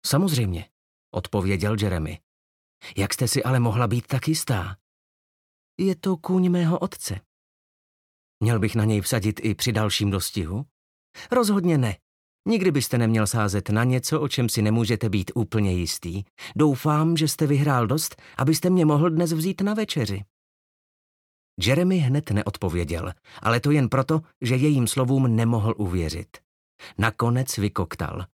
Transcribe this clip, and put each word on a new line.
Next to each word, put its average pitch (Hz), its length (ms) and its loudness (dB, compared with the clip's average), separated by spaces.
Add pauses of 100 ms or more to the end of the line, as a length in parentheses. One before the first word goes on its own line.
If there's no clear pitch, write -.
„Samozřejmě,“ 127 640 0 (420)
odpověděl 98 680 -2
Jeremy. 85 380 -4 (800)
„Jak 98 160 -2
jste 123 140 -2
si - 160 0
ale 127 160 2
mohla 117 280 2
být 120 200 -2
tak 135 200 -2
jistá?“ 98 500 -2 (1000)
„Je 185 180 0
to 190 220 -2
kůň 180 320 2
mého 175 300 2
otce.“ - 400 -6 (1200)
„Měl 113 200 2
bych 107 160 0
na 107 100 2
něj 107 160 2
vsadit 107 420 -2
i 107 120 0
při - 160 -2
dalším 101 400 0
dostihu?“ 95 540 -4 (680)
„Rozhodně 202 460 2
ne. 117 200 0 (500)
Nikdy 190 240 2
byste 131 260 0
neměl 110 300 2
sázet 104 420 0
na 110 140 2
něco, 127 380 0
o 147 60 -2
čem 120 220 0
si 113 120 0
nemůžete 107 480 2
být 95 260 -2
úplně 104 380 0
jistý. 87 500 -4 (320)
Doufám, 151 640 2
že 156 100 2
jste 147 200 0
vyhrál 139 400 2
dost, - 340 -4 (160)
abyste 160 320 2
mě 180 160 4
mohl 151 240 4
dnes 165 240 0
vzít 180 280 -2
na 208 120 0
večeři.“ 110 520 -4 (1400)
Jeremy 175 360 2
hned 143 340 0
neodpověděl, 87 840 -2 (260)
ale 117 200 2
to 143 120 0
jen 139 180 2
proto, 135 320 0 (200)
že 127 140 0
jejím 131 320 2
slovům 131 480 2
nemohl 113 420 2
uvěřit. 87 600 -4 (600)
Nakonec 120 600 0
vykoktal. 95 760 -4